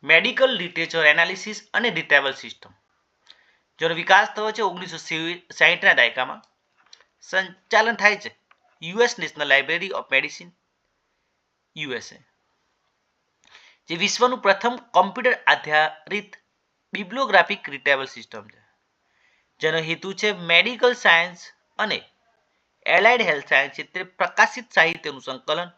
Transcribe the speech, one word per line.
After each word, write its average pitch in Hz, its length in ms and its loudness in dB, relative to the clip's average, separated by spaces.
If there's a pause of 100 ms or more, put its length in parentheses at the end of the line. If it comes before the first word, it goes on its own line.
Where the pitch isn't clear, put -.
મેડિકલ 226 400 2
લિટરેચર 165 560 -4
એનાલિસિસ 185 680 0
અને 226 160 -2
રિટ્રીવલ 143 440 0
સિસ્ટમ, - 360 -18 (1080)
જેનો 165 160 0
વિકાસ 190 320 4
થયો 214 240 -6
છે 226 100 -8
ઓગણીસો 180 360 -6 (540)
સાઈઠના 170 420 2
દાયકામાં. 131 500 0 (800)
સંચાલન 202 720 0
થાય 202 200 4
છે - 200 -14 (460)
યુ 175 180 -8
એસ 240 200 4
National 151 280 -6
Library 156 420 2
of 120 220 -6
Medicine, 135 400 -2 (1300)
યુ 147 160 -8
એસ - 200 -12
એ, - 40 -20 (1700)
જે 160 80 -6
વિશ્વનું 226 440 0
પ્રથમ 220 360 0
કોમ્પ્યુટર 233 720 0
આધારિત 156 880 -2 (600)
bibliographic 202 720 0
retrieval 139 360 0
સિસ્ટમ 110 420 -18
છે, - 140 -20 (1000)
જેનો 156 180 0
હેતુ 160 360 -6
છે 208 180 -2
મેડિકલ 196 640 2
સાયન્સ 175 580 0 (280)
અને 196 300 -6 (760)
એલાઇડ 220 360 4
હેલ્થ 151 280 -4
સાયન્સ 139 220 2
ક્ષેત્રે 180 320 -12
પ્રકાશિત 214 680 -2
સાહિત્યનું 165 500 0
સંકલન 156 560 -8